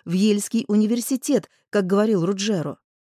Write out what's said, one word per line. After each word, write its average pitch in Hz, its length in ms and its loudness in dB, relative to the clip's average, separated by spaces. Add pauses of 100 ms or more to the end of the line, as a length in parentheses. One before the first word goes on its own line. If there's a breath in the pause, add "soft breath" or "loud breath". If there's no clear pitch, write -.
в 165 80 -4
Ельский 208 560 0
университет, 226 800 0 (200)
как 208 160 0
говорил 196 400 2
Руджеро. 190 540 -4 (320)